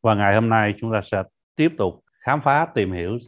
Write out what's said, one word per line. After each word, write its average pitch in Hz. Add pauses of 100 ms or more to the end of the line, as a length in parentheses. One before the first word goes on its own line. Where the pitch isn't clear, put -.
Và 110
ngày 101
hôm 113
nay 107
chúng 113
ta 107
sẽ 98 (340)
tiếp 160
tục 92 (260)
khám 143
phá, 147
tìm 95
hiểu 90